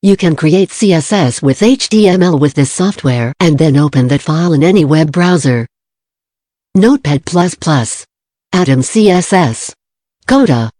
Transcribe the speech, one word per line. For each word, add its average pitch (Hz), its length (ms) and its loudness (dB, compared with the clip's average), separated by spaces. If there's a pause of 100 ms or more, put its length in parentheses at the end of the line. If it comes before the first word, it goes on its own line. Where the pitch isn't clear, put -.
You 196 140 4
can 165 200 0
create 165 360 0
C 196 200 0
S 160 180 -2
S 170 300 0
with 135 220 0
H 254 260 0
T 214 180 2
M 185 160 2
L 175 160 0
with 139 140 0
this 139 180 -2
software 131 680 -4
and 160 160 2
then 143 220 2
open 139 300 0
that 143 120 0
file 165 320 -2
in 143 100 2
any 185 220 4
web 156 260 0
browser. 139 560 0 (1080)
Notepad 190 500 0
plus 175 300 -2
plus, 135 500 -4 (480)
Atom 139 300 0
C 214 280 2
S 180 220 0
S, 160 420 -2 (520)
Coda. 156 540 2